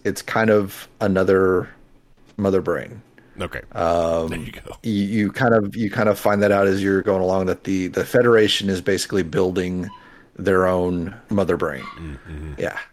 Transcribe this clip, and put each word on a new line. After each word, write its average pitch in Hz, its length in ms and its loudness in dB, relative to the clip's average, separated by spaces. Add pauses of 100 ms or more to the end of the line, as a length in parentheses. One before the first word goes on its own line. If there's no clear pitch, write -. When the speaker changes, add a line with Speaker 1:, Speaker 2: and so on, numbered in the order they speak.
Speaker 1:
it's 98 160 -4
kind 110 280 0
of 104 380 0 (140)
another 95 640 2 (720)
mother 95 240 2
brain. 85 400 -6 (400)
Speaker 2:
Okay. 82 200 -10 (120)
Speaker 1:
Um, 82 560 0
Speaker 2:
There 82 100 -6
you 73 120 -12
go. - 320 -16
Speaker 1:
you, 113 100 -4
you 101 380 0
kind 120 220 2
of, 101 220 0
you 107 140 -4
kind 107 200 2
of 101 100 2
find 104 240 2
that 104 80 4
out 98 160 4
as 95 160 0
you're 98 180 2
going 95 200 0
along, 92 260 0
that 90 180 -4
the, 92 220 -2
the 87 180 -2
Federation 110 640 4
is 92 120 -2
basically 95 420 0
building 92 640 -2 (480)
their 92 300 2
own 90 480 -2 (140)
mother 95 280 0
brain. 76 260 -4
Speaker 2:
Mm-hmm. 78 720 -14
Speaker 1:
Yeah. - 200 -6 (160)